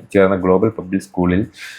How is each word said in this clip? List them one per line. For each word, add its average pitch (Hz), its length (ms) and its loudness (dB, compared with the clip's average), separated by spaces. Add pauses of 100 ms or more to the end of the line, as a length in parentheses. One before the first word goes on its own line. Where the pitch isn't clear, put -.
(140)
ചേർന്ന 98 220 4
ഗ്ലോബൽ 92 340 2
പബ്ലിക് 95 320 -6
സ്കൂളിൽ, 90 460 -2 (300)